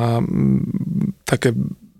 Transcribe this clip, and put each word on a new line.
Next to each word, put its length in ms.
mm, 1040
také 320